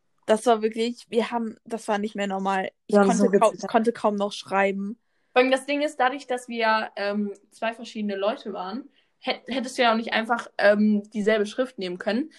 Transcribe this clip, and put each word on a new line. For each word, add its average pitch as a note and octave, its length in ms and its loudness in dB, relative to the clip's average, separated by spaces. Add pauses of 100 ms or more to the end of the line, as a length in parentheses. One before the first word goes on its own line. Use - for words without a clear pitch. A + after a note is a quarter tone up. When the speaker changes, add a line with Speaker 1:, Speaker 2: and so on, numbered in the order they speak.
(260)
Speaker 1:
Das G#3+ 200 2
war A3+ 160 4
wirklich, A3+ 480 -2
wir A3 220 0
haben, A#3 340 -6
das A3+ 220 -8
war G#3 100 0
nicht G#3 180 -4
mehr G3+ 120 -2
normal. G3 440 -2 (140)
Ich - 100 0
Speaker 2:
Wir G3+ 40 10
haben G3 80 8
Speaker 1:
konnte G3 160 4
Speaker 2:
so G3 80 4
Speaker 1:
kau-, G#3 200 6
Speaker 2:
gezittert. F#3 200 -8
Speaker 1:
konnte A#3 220 4
kaum G#3 220 0
noch G3+ 180 -2
schreiben. G3 680 -2 (340)
Speaker 2:
Vor B3+ 80 6
allem C4 100 2
das C4+ 140 0
Ding C#4+ 160 -2
ist, D4+ 180 -2
dadurch, C4 280 0
dass B3 200 -6
wir, A3 480 0
ähm, G3+ 380 -2 (180)
zwei A3+ 220 -4
verschiedene G#3+ 440 -6
Leute G3+ 360 -2
waren, F#3+ 360 -10 (300)
hätt-, - 280 -6
hättest B3+ 300 -6
du B3+ 60 2
ja A#3 100 6
auch - 20 2
nicht A3+ 160 -4
einfach, A3+ 360 -2 (100)
ähm, G#3 540 2
dieselbe G#3+ 340 0
Schrift B3+ 340 -6
nehmen F#3 180 -6
können. A#3 420 -4